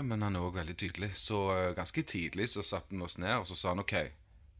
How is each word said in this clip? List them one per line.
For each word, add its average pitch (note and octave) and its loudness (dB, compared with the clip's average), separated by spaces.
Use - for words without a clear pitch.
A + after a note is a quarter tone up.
men A2+ 0
han G2+ 2
er F2 2
også F2+ 0
veldig E2+ -4
tydelig. F#2+ -2
Så, G2+ 2
eh, F#2 4
ganske F2+ -2
tidlig F#2+ 0
så G#2 0
satte - -2
han F#2 -2
oss E2+ -4
ned, F#2+ 2
og F2+ -4
så F2+ -4
sa - 2
han, F2+ 2
"Ok, - -2